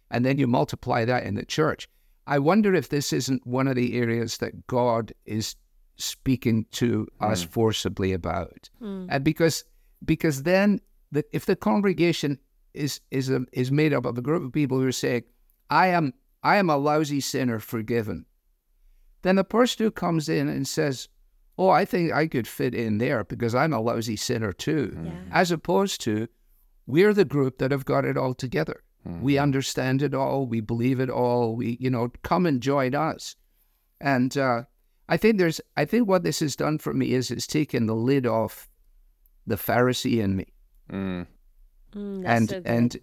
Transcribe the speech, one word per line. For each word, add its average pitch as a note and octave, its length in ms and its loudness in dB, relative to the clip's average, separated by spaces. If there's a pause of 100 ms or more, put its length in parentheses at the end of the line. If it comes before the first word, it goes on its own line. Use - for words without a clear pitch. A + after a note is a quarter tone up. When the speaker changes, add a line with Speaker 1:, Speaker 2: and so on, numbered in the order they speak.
Speaker 1:
and A#2 160 0
then C#3 140 2
you C3 80 2
multiply B2 580 0
that B2 180 0
in G#2 120 -4
the G2+ 100 -6
church. - 420 -2 (380)
I C#3+ 140 0
wonder F#3+ 340 4
if D3+ 160 2
this D3 240 -2
isn't C3 320 -2
one C3 220 0
of C3 80 0
the A#2+ 220 0
areas A#2 420 -2
that - 260 -8
God A#2+ 480 0 (120)
is A2 300 -4 (420)
speaking A2+ 720 0
to A2 360 0 (140)
us F2+ 220 0
Speaker 2:
Hmm. E2 60 -12
Speaker 1:
forcibly G#2 640 0
about. F2 560 -6 (100)
Speaker 3:
Hmm. G3 300 -10
Speaker 1:
And C3+ 140 -2
because, D#3 400 2 (400)
because D#3 400 0
then F#3+ 380 4 (300)
the, C#3+ 200 0
if D3 140 -6
the F#3 100 2
congregation F3 840 0 (340)
is, C#3+ 260 -4 (120)
is C3 180 -2
a, C3 240 0
is C3 180 -2
made D3 220 2
up B2+ 120 0
of A#2+ 120 -4
a B2 40 -4
group D3+ 220 -2
of B2+ 80 -10
people C3 280 0
who C3 80 2
are B2+ 40 0
saying, B2 320 -2 (460)
"I E3 180 4
am, E3+ 260 2 (300)
I F3 140 4
am F#3+ 120 4
a D3 80 4
lousy D3 440 0
sinner B2 380 -2
forgiven," A2 640 -4 (960)
then F#3 140 4
the F#3+ 80 4
person A3+ 420 2
who G#3+ 60 2
comes E3 360 -2
in D3+ 220 0
and C#3 180 -4
says, D3 400 -2 (500)
"Oh, F#3 120 4
I F3+ 160 4
think E3+ 260 0
I D3 160 2
could A#2+ 200 -2
fit C3 280 -4
in A2 220 0
there A#2+ 260 0
because A#2 320 -2
I'm D3+ 180 2
a A2+ 60 0
lousy A2+ 380 -2
sinner A2+ 340 -2
too," C#3+ 440 -2
Speaker 2:
Hmm. E2 100 -10
Speaker 3:
Yeah. E2 80 -8 (180)
Speaker 1:
as F3 200 2
opposed F#3+ 500 0
to, A2 260 -2 (600)
"We're F#3 260 4
the G3 100 4
group C3+ 360 0
that C3+ 120 0
have C3+ 140 -2
got C#3 180 2
it C3+ 140 -2
all C3 160 0
together. C3+ 500 -4 (200)
Speaker 2:
Hmm. F2 180 -10
Speaker 1:
We C#3 160 2
understand C3+ 640 0
it C#3 120 0
all. C3+ 320 -2
We A2+ 140 -2
believe A#2 400 0
it C3 100 0
all. A#2+ 460 0
We, A#2 240 -4
you B2+ 100 0
know, B2 220 0 (120)
come F3+ 220 2
and C#3 160 2
join C3 320 0
us." D3 440 -4 (640)
And, C3 360 2
uh, B2 260 0 (440)
I D#3+ 100 2
think G#3+ 200 4
there's, E3+ 240 2 (160)
I D3 80 2
think A#3+ 240 2
what F#3 140 4
this D#3+ 160 -2
has D3 160 -2
done D3 240 -2
for C#3+ 140 -6
me B2+ 200 0
is B2 180 0
it's A#2 160 -6
taken C#3 380 0
the A2 100 0
lid B2 300 2
off A2+ 420 -2 (800)
the A2 100 -2
Pharisee A#2+ 640 2
in G2 160 2
me. - 120 -4 (420)
Speaker 2:
Hmm. F#2+ 320 -6 (720)
Speaker 3:
Mm, G3+ 300 -10
that's A#2 160 2
Speaker 1:
And, A2 100 0
Speaker 3:
so G2 60 -8
good. F2+ 120 -12
Speaker 1:
and, A#2 360 0